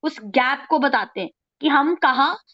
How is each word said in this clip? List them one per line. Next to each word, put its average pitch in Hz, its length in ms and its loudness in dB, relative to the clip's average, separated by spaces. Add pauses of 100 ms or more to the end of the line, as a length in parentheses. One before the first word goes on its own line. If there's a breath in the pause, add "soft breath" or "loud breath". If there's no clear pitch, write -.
उस 294 220 -6
gap 254 460 0
को 311 80 2
बताते 247 420 -2
हैं 185 80 -6 (320)
कि 302 80 0
हम 294 260 2
कहाँ 277 440 0 (160)